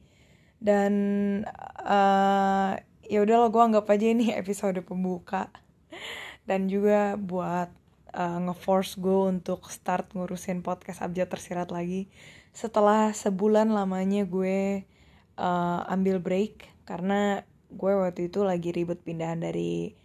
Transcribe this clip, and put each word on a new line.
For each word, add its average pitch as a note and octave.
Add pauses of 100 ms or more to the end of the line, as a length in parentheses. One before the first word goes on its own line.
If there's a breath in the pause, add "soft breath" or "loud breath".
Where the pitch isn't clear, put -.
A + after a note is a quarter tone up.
(640 soft breath)
Dan, G3+ (880)
eh, G3 (300)
ya G#3
udahlah, A3+
gue A3+
anggap G#3+
aja G#3
ini A#3
episode F#3+
pembuka. F#3 (960 loud breath)
Dan F#3+
juga G#3
buat, F3+ (420)
eh, F3 (100)
nge-force F#3+
gue F#3+
untuk F#3
start -
ngurusin F3+
podcast F3+
Abjad F3+
Tersirat F3
lagi. F3 (480 loud breath)
Setelah G#3+
sebulan G#3+
lamanya G3
gue, G3 (480 soft breath)
eh, F3 (120)
ambil F#3+
break, F#3+ (240)
karena G3 (240)
gue F#3+
waktu F3+
itu G3
lagi F3
ribet F3
pindahan E3
dari E3+ (120)